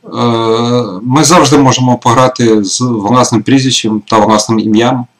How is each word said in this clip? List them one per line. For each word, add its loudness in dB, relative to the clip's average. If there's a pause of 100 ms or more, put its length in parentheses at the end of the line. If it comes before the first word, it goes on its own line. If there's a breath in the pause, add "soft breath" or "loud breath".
Е, -12 (840)
ми 0
завжди 2
можемо 2
пограти 0
з -6
власним 0
прізвищем 0
та -2
власним 0
ім'ям 0 (120)